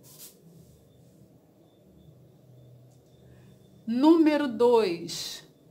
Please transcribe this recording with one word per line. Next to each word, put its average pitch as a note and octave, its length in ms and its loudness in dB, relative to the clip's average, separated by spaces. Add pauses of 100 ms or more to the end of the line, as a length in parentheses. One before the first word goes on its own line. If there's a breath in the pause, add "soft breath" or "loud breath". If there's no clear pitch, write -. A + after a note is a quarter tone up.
(3750 soft breath)
Número D4 600 2
dois, G#3+ 1000 -2 (220)